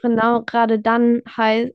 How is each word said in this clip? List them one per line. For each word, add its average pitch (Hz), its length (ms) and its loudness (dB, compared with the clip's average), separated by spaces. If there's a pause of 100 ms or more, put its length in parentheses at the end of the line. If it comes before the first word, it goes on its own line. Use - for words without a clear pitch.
genau 233 400 0
gerade 226 360 0
dann 240 440 0 (140)
hei-, 226 380 0